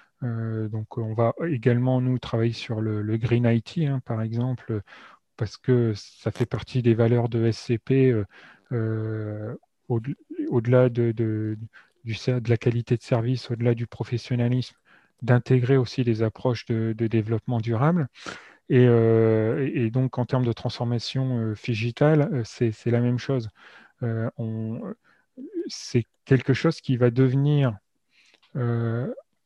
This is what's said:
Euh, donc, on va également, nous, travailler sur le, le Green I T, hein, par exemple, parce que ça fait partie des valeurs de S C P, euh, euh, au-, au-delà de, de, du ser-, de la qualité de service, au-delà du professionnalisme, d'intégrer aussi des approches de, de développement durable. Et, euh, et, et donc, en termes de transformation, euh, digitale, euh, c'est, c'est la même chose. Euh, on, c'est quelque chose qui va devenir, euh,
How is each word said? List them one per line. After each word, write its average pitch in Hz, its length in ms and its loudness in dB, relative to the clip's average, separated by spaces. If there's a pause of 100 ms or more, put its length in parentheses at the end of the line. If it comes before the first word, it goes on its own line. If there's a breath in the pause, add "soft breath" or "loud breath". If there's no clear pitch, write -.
(240 loud breath)
Euh, 113 440 -4
donc, 110 300 -8
on 110 160 -4
va 117 200 2 (120)
également, 127 540 2
nous, 127 180 0
travailler 117 340 0
sur 110 280 -6
le, 107 220 -2
le 107 140 -2
Green 120 280 2
I 117 180 4
T, 160 240 -4
hein, 135 180 -2
par 110 160 -4
exemple, 113 640 -4 (540 loud breath)
parce - 200 -8
que 120 380 2
ça - 380 -8
fait 117 140 -2
partie 117 360 -4
des 117 120 6
valeurs 117 340 4
de 113 180 0
S 110 100 0
C 120 220 -4
P, 135 320 4
euh, 107 160 0 (460 loud breath)
euh, 110 840 -4 (340)
au-, 117 120 0 (480)
au-delà 127 400 4
de, 117 240 0
de, 110 440 -4 (460 loud breath)
du 110 120 -6
ser-, 123 260 -2
de 113 100 -4
la 117 60 6
qualité 120 400 0
de - 60 -8
service, 120 500 -2
au-delà 117 220 2
du 117 120 -4
professionnalisme, 120 880 -4 (460 soft breath)
d'intégrer 127 540 4
aussi 131 260 0
des 113 220 2
approches 113 420 -2
de, 113 320 -2
de 113 80 0
développement 110 540 0
durable. 123 480 2 (600 loud breath)
Et, 123 180 8
euh, 113 760 4
et, 131 220 -2
et 110 40 0
donc, 131 280 -2
en 123 60 0
termes 127 200 0
de 117 80 0
transformation, 120 840 -4
euh, 110 240 -2
digitale, 135 680 2
euh, 123 120 -2
c'est, 113 280 -2
c'est - 180 -4
la 117 100 2
même 123 180 0
chose. 123 300 -4 (540 loud breath)
Euh, 113 260 -4 (100)
on, 110 420 -6 (880 soft breath)
c'est - 360 -4 (200)
quelque 131 280 2
chose - 280 0
qui 131 160 -2
va 123 140 4
devenir, 135 680 2 (800 soft breath)
euh, 120 580 -4 (320)